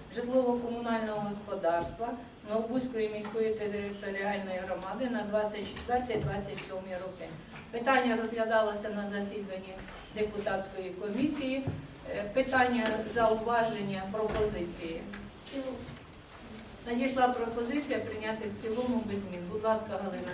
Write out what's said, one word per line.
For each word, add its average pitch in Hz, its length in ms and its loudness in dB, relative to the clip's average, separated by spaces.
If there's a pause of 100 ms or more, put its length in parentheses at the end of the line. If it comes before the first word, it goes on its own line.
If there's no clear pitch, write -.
(140)
житлово-комунального 233 1040 2
господарства 202 880 0 (420)
Новобузької 226 580 2
міської 214 460 0
територіальної 202 1040 -2
громади 190 520 -2
на 214 120 0
двадцять 208 460 0
четвертий-двадцять 202 920 0 (100)
сьомий 190 260 -6
роки. 180 340 -8 (420)
Питання 240 460 6
розглядалося 220 760 2
на 202 160 -4
засіданні 202 680 -4 (400)
депутатської 202 760 -2
комісії. 262 720 0 (460)
Е, 202 140 -2 (100)
питання, 254 520 6 (280)
зауваження, 220 880 4 (100)
пропозиції. 175 880 0 (1900)
Надійшла 247 420 6
пропозиція 240 720 0
прийняти 214 500 -2
в 202 140 -6
цілому 233 440 2
без 202 140 -2
змін. 180 200 -6 (120)
Будь 214 120 -2
ласка, 220 400 2
Галина 180 300 -4